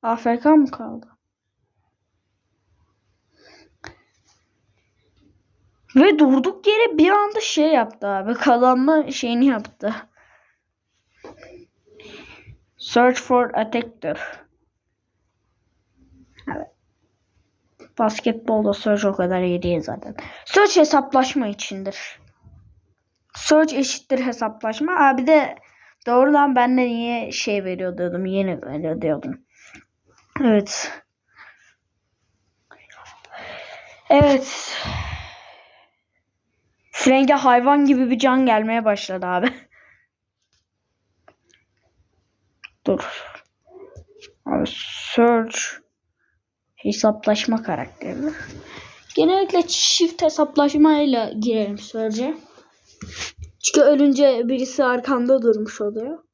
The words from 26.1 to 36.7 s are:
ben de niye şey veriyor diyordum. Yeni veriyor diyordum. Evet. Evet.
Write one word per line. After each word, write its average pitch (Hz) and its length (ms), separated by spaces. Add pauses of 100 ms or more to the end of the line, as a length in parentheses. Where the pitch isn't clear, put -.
ben 247 220
de 254 60
niye 233 480
şey 202 320
veriyor 180 340
diyordum. 175 280
Yeni 190 360
veriyor 156 380
diyordum. 156 400 (1000)
Evet. 214 640 (3000)
Evet. 277 640 (2250)